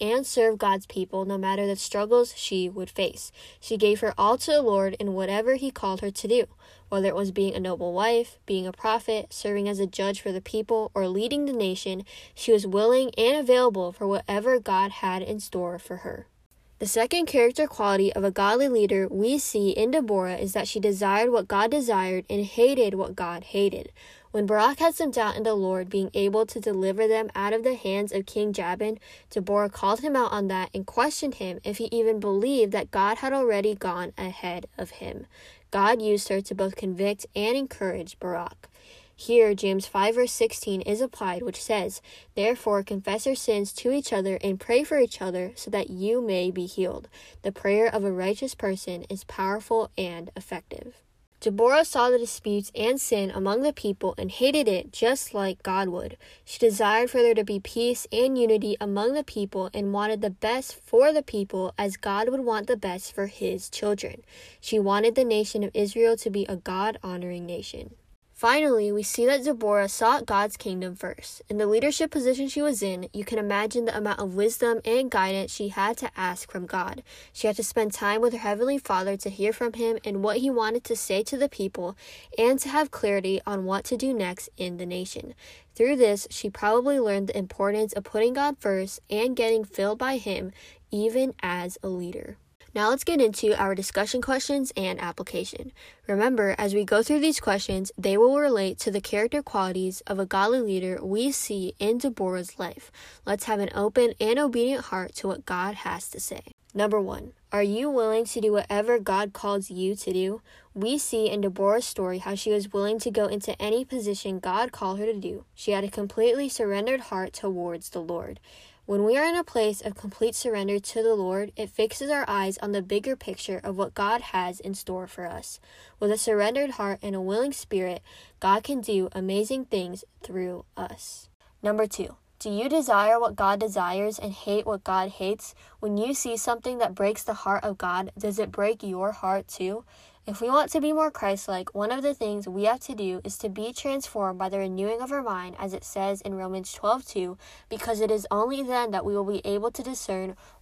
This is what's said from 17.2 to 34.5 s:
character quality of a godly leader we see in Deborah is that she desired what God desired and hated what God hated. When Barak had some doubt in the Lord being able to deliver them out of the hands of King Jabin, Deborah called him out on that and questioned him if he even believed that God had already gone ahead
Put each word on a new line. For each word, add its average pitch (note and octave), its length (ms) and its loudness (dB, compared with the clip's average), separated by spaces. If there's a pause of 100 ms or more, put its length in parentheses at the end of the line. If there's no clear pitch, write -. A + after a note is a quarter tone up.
character C4 420 4
quality G3 460 2
of G3 100 -2
a G3 80 2
godly A3 380 4
leader G3+ 380 4
we A3+ 300 0
see G3+ 340 0
in A3+ 200 2
Deborah G3+ 460 2
is G3 160 -4
that G3 140 -2
she A3 120 -4
desired G3+ 500 4
what G#3+ 200 2
God G#3 200 4
desired F#3+ 600 2
and G3+ 160 0
hated A#3 500 4
what F#3 220 -4
God F3 260 -6
hated. - 480 -2 (400)
When G#3 140 2
Barak G#3+ 340 4
had E4 160 6
some D4+ 160 0
doubt B3 240 0
in A3 80 -4
the A3 120 2
Lord F#3 340 0
being G3 240 0
able G3+ 320 2
to A3 140 -10
deliver G3 460 0
them A3 300 2
out G3+ 160 0
of A3+ 120 0
the B3+ 120 2
hands G3+ 380 -4
of G3 120 -4
King G#3 280 -2
Jabin, G3+ 440 -4 (320)
Deborah G3+ 400 0
called G#3 300 0
him C#4 160 -2
out A#3+ 160 2
on G3+ 160 -2
that F#3 260 -4
and G3 120 -8
questioned C#4+ 500 -2
him F3+ 300 -8
if G3+ 140 -6
he A3+ 120 -4
even A3 300 2
believed G#3 500 2
that G3+ 200 -2
God G3+ 260 2
had C4+ 160 -2
already G#3+ 420 2
gone F3+ 420 -6
ahead F#3 500 -8 (100)